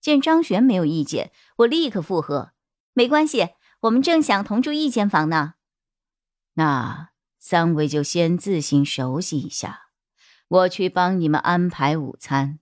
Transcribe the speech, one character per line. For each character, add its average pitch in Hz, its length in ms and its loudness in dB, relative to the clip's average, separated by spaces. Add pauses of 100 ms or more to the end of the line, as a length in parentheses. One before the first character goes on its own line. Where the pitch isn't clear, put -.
见 294 180 4
张 320 220 2
璇 208 200 0
没 254 120 4
有 175 100 0
意 156 180 0
见， 135 280 -6 (280)
我 233 80 6
立 302 220 0
刻 202 140 -6
附 170 180 -2
和 143 320 -6 (400)
：“没 247 160 2
关 302 180 2
系， 214 240 0 (320)
我 226 80 2
们 247 120 2
正 320 180 4
想 202 240 0
同 214 160 -2
住 294 120 -2
一 302 180 -2
间 208 180 0
房 156 220 0
呢。 156 240 -2 (1000)
”“那 143 580 -2 (260)
三 170 360 0
位 151 140 0
就 147 140 -2
先 170 340 0
自 175 240 -2
行 143 240 2
熟 131 360 -4
悉 160 180 -4
一 - 100 -8
下， - 380 -12 (640)
我 185 200 2
去 185 200 -2
帮 180 300 0
你 160 100 0
们 151 120 2
安 175 300 0
排 147 260 -2
午 147 220 -8
餐。” 139 440 -4